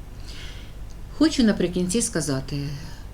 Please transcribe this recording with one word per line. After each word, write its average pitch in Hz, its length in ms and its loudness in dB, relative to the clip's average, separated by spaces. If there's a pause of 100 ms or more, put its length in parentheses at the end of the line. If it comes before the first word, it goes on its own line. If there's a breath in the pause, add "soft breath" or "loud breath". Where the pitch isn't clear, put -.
(1160 loud breath)
Хочу 302 260 6
наприкінці 180 580 4
сказати: 143 560 0 (560 loud breath)